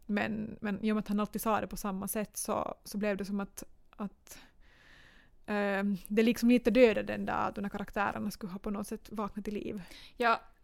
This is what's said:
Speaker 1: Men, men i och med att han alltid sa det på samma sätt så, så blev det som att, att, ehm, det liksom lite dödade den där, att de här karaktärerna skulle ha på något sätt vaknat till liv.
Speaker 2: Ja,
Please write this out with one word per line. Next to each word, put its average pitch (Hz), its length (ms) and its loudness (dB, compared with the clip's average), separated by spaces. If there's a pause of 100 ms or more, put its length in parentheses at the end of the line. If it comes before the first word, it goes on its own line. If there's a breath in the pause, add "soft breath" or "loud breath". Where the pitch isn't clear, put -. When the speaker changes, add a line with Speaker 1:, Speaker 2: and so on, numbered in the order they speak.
Speaker 1:
Men, 214 540 -2
men 208 240 -4
i 214 80 2
och 214 40 2
med 214 60 0
att - 60 -8
han 202 120 0
alltid 208 220 -4
sa 214 180 2
det 202 60 -4
på 190 100 -8
samma 196 320 -6
sätt - 280 -6
så, - 380 -2 (100)
så - 140 -8
blev 202 180 0
det 196 80 -6
som 202 160 -4
att, - 240 -10 (320)
att, - 420 -12 (1080 loud breath)
ehm, 202 500 0 (120)
det 214 140 4
liksom 233 260 6
lite 247 220 8
dödade 214 320 8 (100)
den 202 140 -4
där, - 220 0
att 190 60 -6
de 202 100 -6
här 202 60 -4
karaktärerna 208 600 -4
skulle 190 220 -10
ha 196 60 -10
på 220 120 -8
något 202 160 -6
sätt - 260 -12
vaknat 202 320 -6
till 208 100 -6
liv. 208 280 -6 (340 loud breath)
Speaker 2:
Ja, 233 240 2 (240)